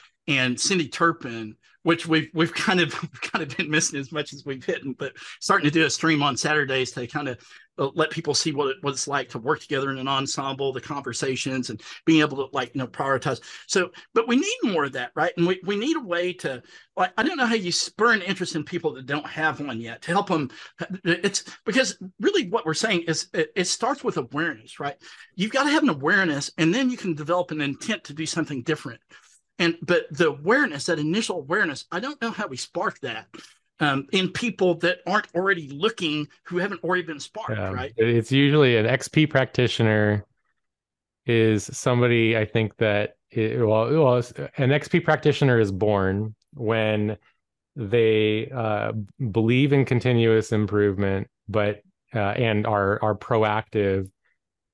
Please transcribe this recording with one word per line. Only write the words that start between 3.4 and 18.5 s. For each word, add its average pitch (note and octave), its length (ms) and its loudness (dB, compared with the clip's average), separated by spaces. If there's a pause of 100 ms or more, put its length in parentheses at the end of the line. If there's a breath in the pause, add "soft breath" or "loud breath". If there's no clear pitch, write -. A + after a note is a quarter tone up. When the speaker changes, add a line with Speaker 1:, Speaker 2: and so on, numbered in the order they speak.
Speaker 1:
of C3+ 120 -10
been D3+ 160 -4
missing D3+ 300 0
as C3 120 -10
much D3 200 -6
as C#3+ 140 -18
we've C3+ 180 -8
hit, E3 160 -4 (160)
but C3+ 160 -8 (280 loud breath)
starting F#3+ 260 2
to D3 40 6
do D#3+ 140 4
a C#3+ 60 2
stream D#3 320 2
on C#3 160 2
Saturdays C3+ 540 0
to B2 140 -8
kind D3 220 -6
of, A#2+ 100 -8 (400 loud breath)
uh, C#3 160 0
let D#3 160 2
people D3+ 240 -4
see - 160 0
what C#3+ 160 -2
it, C3 140 -2
what C#3 100 -2
it's B2+ 160 -6
like C#3 220 -2
to - 100 -10
work C#3+ 220 -2
together C#3 320 -4
in C3+ 60 -6
an C3 100 -6
ensemble, C3+ 640 -2
the B2+ 80 -6
conversations C3+ 880 -6
and A2 100 -10 (240 loud breath)
being D#3+ 160 6
able C#3+ 160 2
to, C3+ 160 -6
like, B2+ 220 -4
you C3+ 60 -4
know, B2+ 80 -6
prioritize. C3+ 520 -2 (280 loud breath)
So, F3+ 240 0 (220 loud breath)
but A#3 120 2
we A#3+ 80 2
need G4+ 300 2
more F3 200 0
of C3+ 100 -6
that, B2+ 200 -8
right? E3 220 0
And E3+ 100 4
we, F#3 180 0
we G3+ 120 -2
need C#4+ 200 0
a D4+ 40 -4
way F3+ 320 -4
to, C3+ 280 -8 (360 loud breath)
like, F3+ 200 0
I A3 60 0
don't E4 140 0
know B3+ 100 2
how A3+ 80 0
you F#3 160 -2
spur A3+ 420 0
an G#3 100 2
interest F#3 340 -4